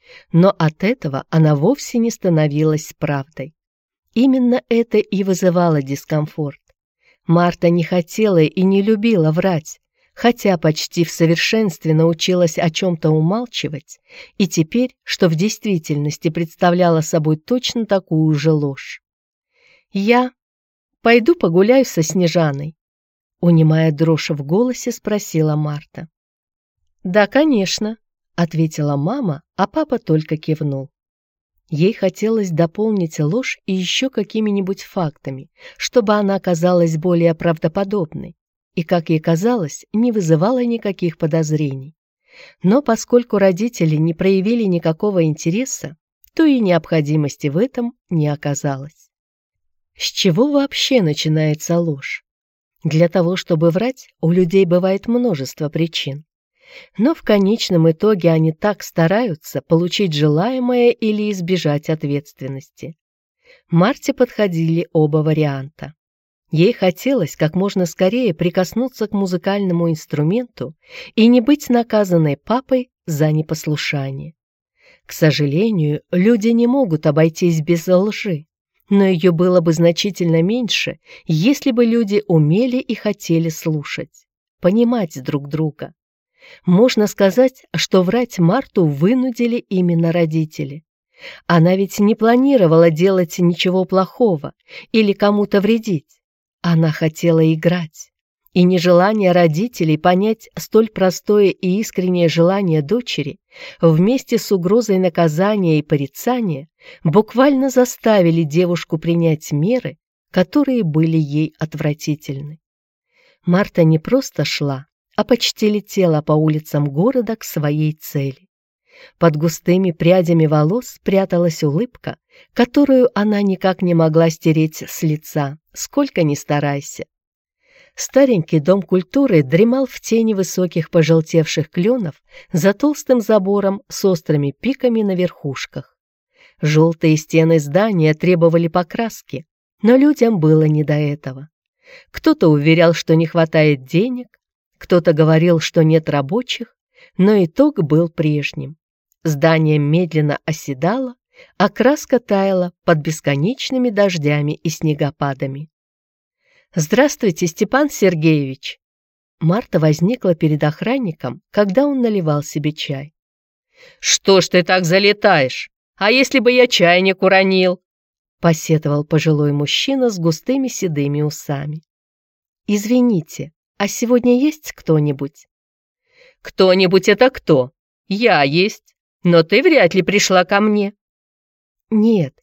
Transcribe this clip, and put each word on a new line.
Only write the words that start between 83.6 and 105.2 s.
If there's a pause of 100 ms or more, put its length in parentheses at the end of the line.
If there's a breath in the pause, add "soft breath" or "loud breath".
понимать
друг
друга. (720 soft breath)
Можно
сказать, (100)
что
врать
Марту
вынудили
именно
родители. (640 loud breath)
Она
ведь
не
планировала
делать
ничего
плохого (360 loud breath)
или
кому-то
вредить. (420)
Она
хотела
играть. (420)
И
нежелание
родителей
понять
столь
простое
и
искреннее
желание
дочери (420 loud breath)
вместе
с
угрозой
наказания